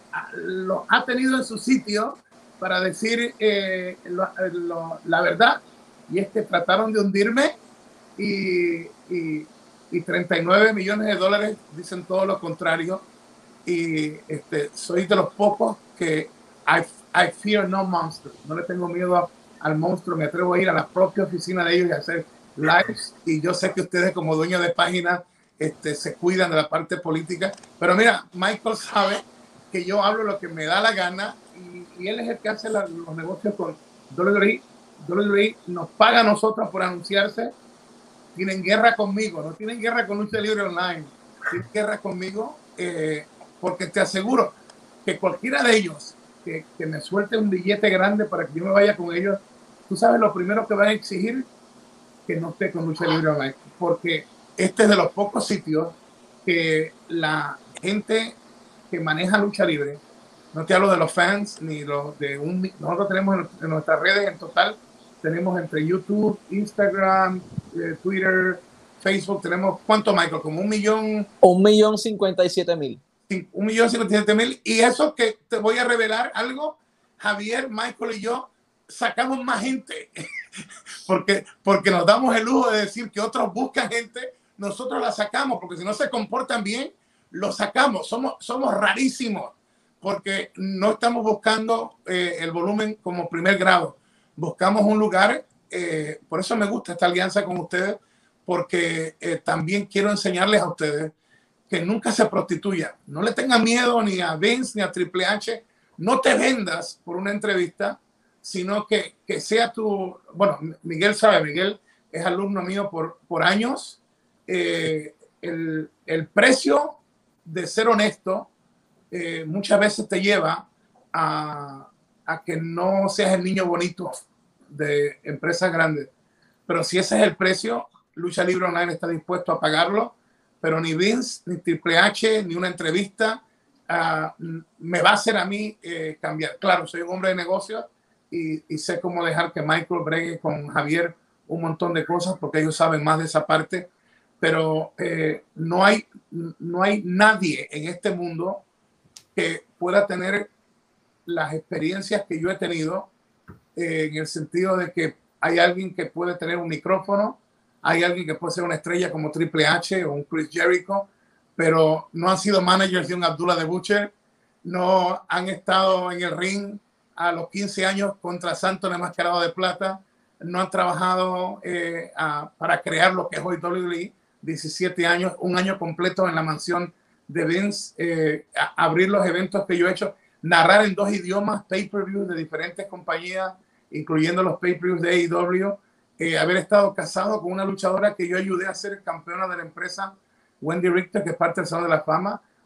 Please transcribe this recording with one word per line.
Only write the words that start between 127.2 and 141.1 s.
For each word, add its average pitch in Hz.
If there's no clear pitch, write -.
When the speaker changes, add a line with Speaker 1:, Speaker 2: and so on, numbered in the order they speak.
Speaker 1:
el 180
precio, 196
Lucha 175
Libre 180
Online 170
está 170
dispuesto 170
a -
pagarlo, 175
pero 160
ni 160
Vince, 226
ni 175
Triple 165
H, 208
ni 170
una 180
entrevista, 196
ah, 165
m-, 165
me 170
va 185
a 208
hacer 208
a 180
mí, 208
eh, 160
cambiar. 156
Claro, 180
soy 170
un 170
hombre 185
de 185
negocios 196
y, 160
y 156
sé 175
cómo 175
dejar 165
que 160
Michael 165
bregue 165
con 151
Javier 165